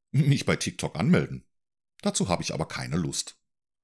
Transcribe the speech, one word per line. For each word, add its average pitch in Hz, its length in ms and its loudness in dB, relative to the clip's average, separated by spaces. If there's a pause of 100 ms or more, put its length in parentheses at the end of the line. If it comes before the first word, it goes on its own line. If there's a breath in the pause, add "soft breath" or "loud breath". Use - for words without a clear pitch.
(120)
mich 139 340 4
bei - 100 2
TikTok - 400 -4
anmelden. 76 500 2 (560)
Dazu - 280 -2
habe 170 140 0
ich - 100 -6
aber 156 140 -2
keine - 300 -6
Lust. - 420 -6 (440)